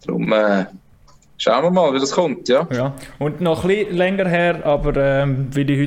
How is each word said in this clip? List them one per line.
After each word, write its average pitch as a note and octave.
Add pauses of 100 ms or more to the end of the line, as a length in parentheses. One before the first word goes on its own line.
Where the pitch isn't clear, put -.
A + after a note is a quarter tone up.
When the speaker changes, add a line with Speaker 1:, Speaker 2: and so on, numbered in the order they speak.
Speaker 1:
Darum, A2+
äh, G#2 (720)
schauen A#2+
wir F3
mal, E3+
wie C3+
das C3+
kommt, D#3+
ja. C#3
Speaker 2:
Ja. B2+ (280)
Und D3+
noch E3
ein F3+
bisschen G3+
länger F#3
her, E3+
aber, D3
ähm, C#3
weil C#3+
ich C3+